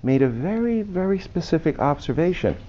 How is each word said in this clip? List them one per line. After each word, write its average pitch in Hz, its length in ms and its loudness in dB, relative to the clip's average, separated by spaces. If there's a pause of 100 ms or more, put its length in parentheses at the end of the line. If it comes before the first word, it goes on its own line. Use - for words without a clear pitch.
made 131 220 4
a 135 40 4
very, 220 540 0
very 190 380 0
specific 165 580 -2
observation. 143 760 0 (140)